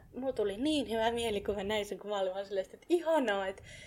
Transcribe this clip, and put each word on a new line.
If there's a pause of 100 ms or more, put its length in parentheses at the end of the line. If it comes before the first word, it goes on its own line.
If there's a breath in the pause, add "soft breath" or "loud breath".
(160)
mulla
tuli
niin
hyvä
mieli,
kun
mä
näin
sen,
kun
mä
olin
vaan
silleen,
että
ihanaa,
että, (240 soft breath)